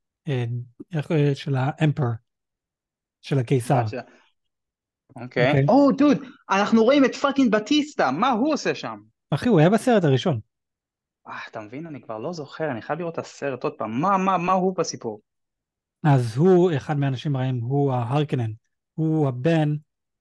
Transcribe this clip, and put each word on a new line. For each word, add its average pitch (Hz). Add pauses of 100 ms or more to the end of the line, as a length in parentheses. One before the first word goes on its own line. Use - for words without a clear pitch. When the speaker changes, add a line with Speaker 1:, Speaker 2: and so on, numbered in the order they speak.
(280)
Speaker 1:
אה, 127 (480)
איך, 156
אה, 147
של 139
האמפר, 143 (1120)
של -
הקיסר. 123
Speaker 2:
בת 110
של-, 123 (1160)
אוקיי. 123
Speaker 1:
אוקיי. 139
Speaker 2:
או, 277
דוד, 269 (340)
אנחנו 208
רואים 269
את 226
פאקינג 269
בטיסטה, 214
מה 196
הוא 262
עושה 180
שם? 113 (300)
Speaker 1:
אחי, 160
הוא 196
היה 160
בסרט 220
הראשון. 135 (880)
Speaker 2:
אה, - (120)
אתה 117
מבין? 123
אני 147
כבר 110
לא 135
זוכר, 156
אני 113
חייב 151
לראות 170
את -
הסרט 131
עוד 151
פעם. 113
מה, 190
מה, 190
מה 180
הוא 190
בסיפור? 131 (840)
Speaker 1:
אז 123
הוא 175
אחד 147
מהאנשים 139
הרעים, 127
הוא 135
ההרקנן. 123 (440)
הוא 156
הבן, 151 (460)